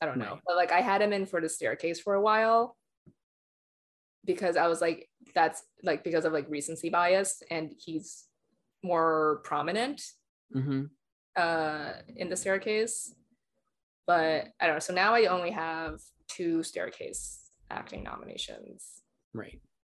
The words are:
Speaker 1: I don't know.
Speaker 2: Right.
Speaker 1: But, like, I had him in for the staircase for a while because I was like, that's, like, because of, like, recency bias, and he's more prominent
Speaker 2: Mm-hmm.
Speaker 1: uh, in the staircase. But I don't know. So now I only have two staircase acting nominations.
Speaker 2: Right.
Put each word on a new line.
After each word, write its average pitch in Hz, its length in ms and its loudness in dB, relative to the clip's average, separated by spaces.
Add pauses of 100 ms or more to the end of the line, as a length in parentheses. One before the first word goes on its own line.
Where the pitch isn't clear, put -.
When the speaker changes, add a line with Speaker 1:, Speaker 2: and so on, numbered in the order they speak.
Speaker 1:
I 160 60 0
don't 131 120 -2
know. 104 160 -4
Speaker 2:
Right. - 120 -16
Speaker 1:
But, 175 100 0
like, 170 160 4
I 180 100 6
had 202 200 4
him 208 100 2
in 196 140 0
for 175 140 -2
the 160 80 -2
staircase 160 520 -4
for 202 140 -2
a 196 60 2
while 220 560 4 (1500)
because 180 320 0
I 165 120 4
was 165 120 2
like, 165 280 0 (260)
that's, 165 280 2 (200)
like, 160 220 0
because 165 200 2
of, 160 80 4
like, 147 160 0
recency 160 420 -6
bias, 180 600 4
and 160 260 -4
he's - 500 -10 (560)
more 160 640 2
prominent 190 580 -2 (520)
Speaker 2:
Mm-hmm. 135 300 0 (520)
Speaker 1:
uh, 160 560 0 (220)
in 185 140 -6
the 180 80 -4
staircase. 214 800 -2 (920)
But 160 420 2 (120)
I 175 60 2
don't 156 100 2
know. 160 40 -2
So 180 140 -6
now 202 200 4
I 226 120 6
only 175 240 0
have 160 480 -6 (300)
two 165 340 -2
staircase - 880 -10 (200)
acting - 340 -10
nominations. - 960 -14 (320)
Speaker 2:
Right. - 280 -14 (300)